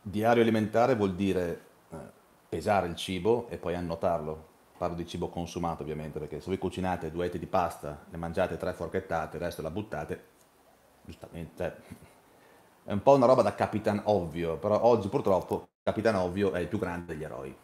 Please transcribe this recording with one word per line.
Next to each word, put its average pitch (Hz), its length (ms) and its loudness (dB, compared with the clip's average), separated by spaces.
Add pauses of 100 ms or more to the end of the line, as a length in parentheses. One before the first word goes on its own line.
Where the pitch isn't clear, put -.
Diario 110 420 4
alimentare 113 520 4
vuol 101 200 2
dire, 90 460 0 (300)
eh, 80 60 -12 (520)
pesare 92 380 2
il 85 80 -4
cibo 98 540 0
e 85 80 -8
poi 85 180 -4
annotarlo. 82 800 -4 (240)
Parlo 85 160 -4
di 85 120 -6
cibo 85 220 -6
consumato, 85 540 -6
ovviamente, 76 360 -8
perché 73 200 -10
se - 80 -12
voi 92 120 -2
cucinate 90 520 -4
due 87 160 -4
etti 90 120 -6
di 80 80 -8
pasta, 82 600 -4
ne 82 80 -14
mangiate 85 400 -2
tre 87 160 -4
forchettate, 82 640 -4
il 78 60 -6
resto 82 200 -6
la 80 80 -6
buttate, 78 540 -8 (800)
giustamente, 82 540 -14
cioè, 85 200 -6 (1080)
è - 80 -6
un 101 100 -2
po' 139 120 10
una 131 120 6
roba 127 160 8
da 101 120 2
Capitan 104 500 0
Ovvio, 85 540 0
però 101 240 2
oggi 110 260 6
purtroppo 95 600 0 (140)
Capitan 104 340 2
Ovvio 92 360 2
è 87 80 0
il 82 80 -2
più 104 100 -4
grande 87 360 -6
degli 76 100 -8
eroi. 67 400 -10